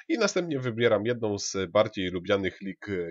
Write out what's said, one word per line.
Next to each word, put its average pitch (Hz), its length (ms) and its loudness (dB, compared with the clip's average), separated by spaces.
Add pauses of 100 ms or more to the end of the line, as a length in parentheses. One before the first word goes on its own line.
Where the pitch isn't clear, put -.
I 320 100 0
następnie 175 400 0
wybieram 113 480 2
jedną 110 320 -2
z 95 320 -4
bardziej 104 400 2
lubianych 92 500 0
lig, 95 280 -10
e, 101 40 -4 (180)